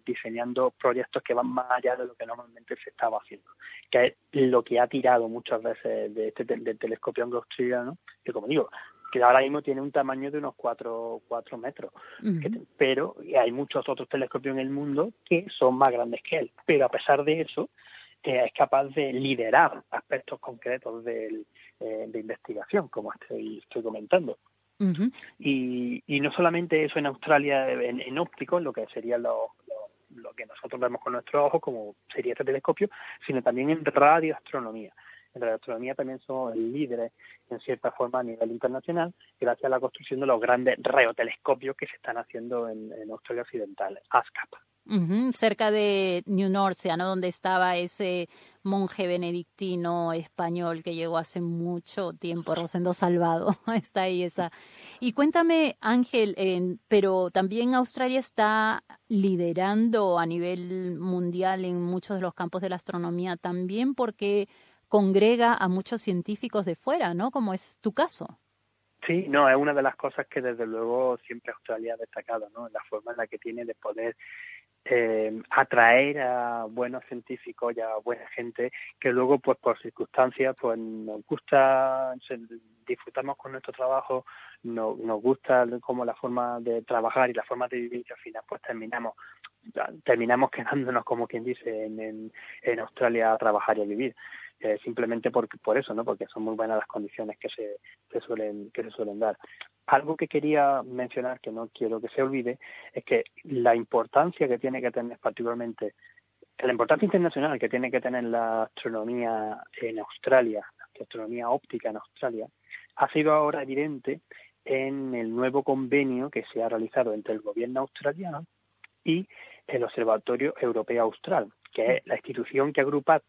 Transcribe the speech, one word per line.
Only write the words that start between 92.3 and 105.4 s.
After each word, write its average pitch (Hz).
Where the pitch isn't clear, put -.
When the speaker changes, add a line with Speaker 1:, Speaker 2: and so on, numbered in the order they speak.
Speaker 1:
en 120
Australia 113
a 110
trabajar 107
y 107
a -
vivir. 110
Eh, 107
simplemente 117
por, 117
por 110
eso, 131
¿no? 113
Porque 117
son -
muy 110
buenas 110
las 107
condiciones 107
que 113
se, 104
se 120
suelen, 107
que 120
se 113
suelen 107
dar. 107
Algo 143
que 156
quería 143
mencionar, 127
que -
no 113
quiero 113
que 110
se -
olvide, 131
es 127
que 117
la 123
importancia 120
que 123
tiene 131
que 123
tener 120
particularmente, 117